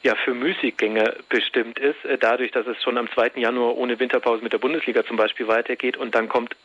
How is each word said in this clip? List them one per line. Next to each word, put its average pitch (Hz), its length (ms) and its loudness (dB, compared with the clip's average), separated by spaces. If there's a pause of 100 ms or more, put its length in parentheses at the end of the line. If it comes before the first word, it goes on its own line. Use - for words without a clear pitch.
ja, 117 140 4
für - 180 -2
Müßiggänger 113 800 0 (140)
bestimmt 117 500 0
ist, 139 260 -2
äh, 135 140 -2
dadurch, 120 340 2
dass 117 140 0
es 120 160 -6
schon 123 160 0
am 117 140 -4
zweiten 123 280 0
Januar 120 360 2
ohne 123 220 0
Winterpause 123 440 2
mit 117 100 -4
der 110 60 0
Bundesliga 123 480 0
zum 117 100 -6
Beispiel 107 320 0
weitergeht 120 480 0
und 123 180 -6
dann 113 140 2
kommt 117 360 -2